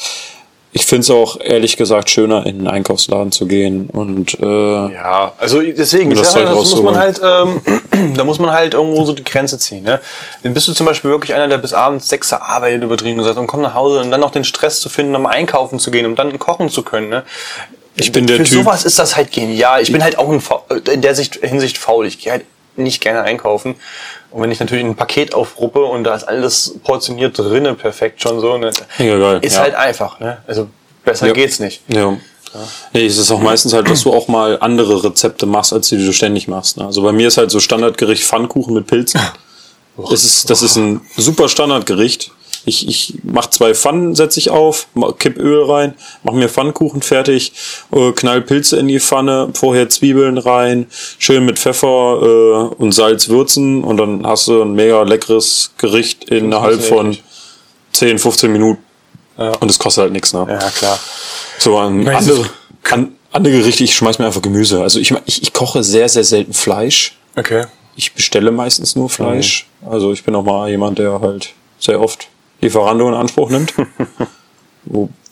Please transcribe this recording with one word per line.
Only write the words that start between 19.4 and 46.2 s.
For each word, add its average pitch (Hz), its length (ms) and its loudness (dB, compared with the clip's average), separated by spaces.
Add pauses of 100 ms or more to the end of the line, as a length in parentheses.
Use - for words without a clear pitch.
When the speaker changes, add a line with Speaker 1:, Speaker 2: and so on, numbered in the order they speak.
Speaker 2:
Ich 117 80 -2
bin 120 120 2
halt 165 140 0
auch 143 140 0
ein 147 100 0
Fa-, - 220 -4 (280)
in 135 120 0
der 139 100 4
Sicht, 139 220 -4
Hinsicht 131 420 -4
faul. 113 300 0
Ich 87 100 -10
geh 110 140 -8
halt 123 140 -6 (300)
nicht 131 260 -4
gerne 110 200 -2
einkaufen. 110 540 -4 (560)
Und 113 100 -8
wenn 113 100 -2
ich 110 80 -6
natürlich 123 240 -4
ein 113 120 -4
Paket 143 400 -4
aufruppe 120 480 -2
und 123 200 -4
da 113 120 0
ist 110 80 -8
alles 123 500 -2 (100)
portioniert 127 540 -2
drinne, 117 380 0
perfekt 110 440 -4
schon 117 200 -2
so, 120 180 0
ne? 113 140 -4 (260)
Speaker 1:
Ja, 107 220 2
geil, 98 240 4
Speaker 2:
Ist - 140 0
Speaker 1:
ja. - 40 4
Speaker 2:
halt 143 140 2
einfach, 117 440 -2
ne? 117 280 -10
Also 107 220 -6 (360)
besser 110 220 0
Speaker 1:
Ja. 110 60 4
Speaker 2:
geht's 131 260 0
nicht. 101 280 -8
Speaker 1:
Ja. 107 120 0
Speaker 2:
Ja. 98 180 0 (760)
Speaker 1:
Nee, 113 120 2
es 104 140 0
ist 104 100 2
auch 110 100 2
meistens 110 340 2
halt, 107 140 2
dass - 140 2
du 131 100 2
auch 117 160 2
mal 110 320 2
andere 107 440 2
Rezepte 104 420 -2
machst, 104 260 0
als 107 180 0
die 98 140 0
du 95 100 0
ständig 104 340 0
machst, 92 300 -6
ne? 101 100 -8
Also 98 160 -2
bei 104 80 4
mir 113 160 4
ist 117 100 2
halt 113 140 4
so 107 80 2
Standardgericht 113 640 0
Pfannkuchen 120 500 -2
mit 107 140 -2
Pilzen. 120 380 0
Speaker 2:
<laughs> 101 60 -8 (800)
Speaker 1:
Das - 140 2
ist, - 260 0
das 117 140 2
ist 113 120 2
ein 107 260 0 (160)
super 151 300 2
Standardgericht. 123 840 0 (340)
Ich, - 220 -4
ich - 340 -4
mach - 260 0
zwei 113 280 4
Pfannen, 165 400 0
setz 156 220 2
ich - 120 0
auf, 156 460 2
ma-, - 160 0
kipp - 260 -2
Öl 147 320 2
rein, 143 240 0 (300)